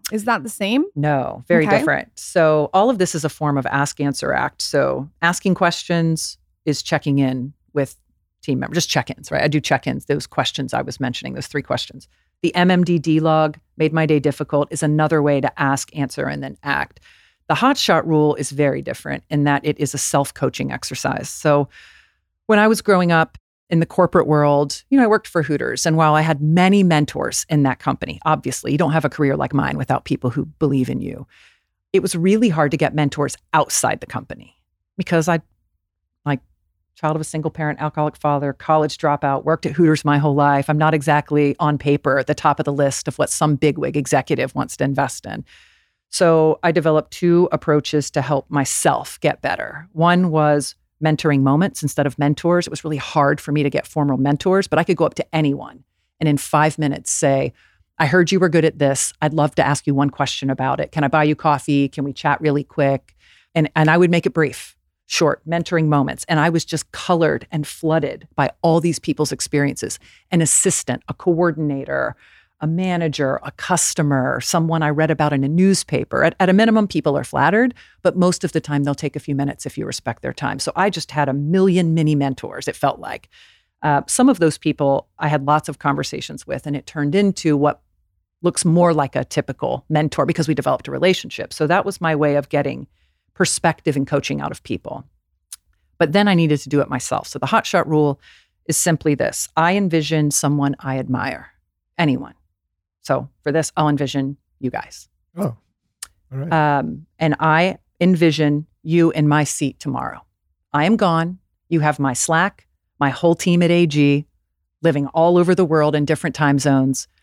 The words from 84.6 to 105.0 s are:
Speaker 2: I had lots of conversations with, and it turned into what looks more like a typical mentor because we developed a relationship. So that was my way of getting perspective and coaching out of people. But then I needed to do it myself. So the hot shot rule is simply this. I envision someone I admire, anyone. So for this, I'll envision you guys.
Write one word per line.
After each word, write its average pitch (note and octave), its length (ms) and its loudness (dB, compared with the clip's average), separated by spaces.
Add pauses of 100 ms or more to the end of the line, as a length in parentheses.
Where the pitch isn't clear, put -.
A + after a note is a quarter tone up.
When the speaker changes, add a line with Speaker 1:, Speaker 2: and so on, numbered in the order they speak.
Speaker 2:
I D#3 80 -2
had D3 180 0
lots D3 220 2
of D3 120 -10
conversations C#3+ 680 -6
with, C3 180 -8
and C#3+ 120 -4
it - 100 -14
turned D3 260 -4
into F#3+ 440 2
what D3 240 0 (600)
looks F3 220 0
more E3+ 300 4
like C#3+ 240 -2
a C3 80 -2
typical C3 640 -6
mentor D3+ 360 0
because D#3 220 0
we D#3 60 0
developed C3+ 340 -2
a C#3+ 40 -12
relationship. E3+ 600 -2
So D3+ 160 -2
that F3 180 2
was G3+ 140 -6
my D#3+ 160 -2
way D3 200 2
of D3 120 -2
getting C#3+ 400 -4 (460)
perspective D#3+ 640 -2
and C#3 100 -2
coaching C#3+ 320 -4
out C#3+ 120 -8
of - 120 -16
people. - 400 -10 (920)
But D#3 160 0
then G#3 160 4
I F#3+ 60 4
needed D3+ 260 2
to - 80 -16
do C#3+ 100 2
it C3+ 100 0
myself. - 380 -4
So - 100 -12
the C3+ 100 -6
hot - 180 0
shot F3 200 0
rule D3+ 360 0 (440)
is D#3 120 -2
simply D#3+ 360 0
this. - 440 -4
I E3+ 180 2
envision D#3+ 560 0
someone C#3+ 480 0
I C3+ 200 -6
admire, B2+ 520 -6 (460)
anyone. C#3 360 -2 (680)
So C3+ 280 -4 (140)
for D3 80 -2
this, D3+ 260 -2
I'll D#3 100 2
envision C#3 480 -2 (240)
you B2+ 120 -4
guys. - 360 -12 (300)